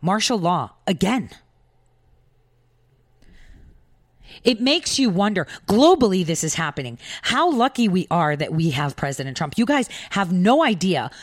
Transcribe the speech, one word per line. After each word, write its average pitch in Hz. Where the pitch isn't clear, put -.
martial 208
law 165
again. 190
It 233
makes 277
you 262
wonder, 190
globally 226
this 160
is 160
happening, 143
how 311
lucky 240
we 185
are 151
that 143
we 160
have 139
President 135
Trump. 147
You 233
guys 277
have 190
no 226
idea, 180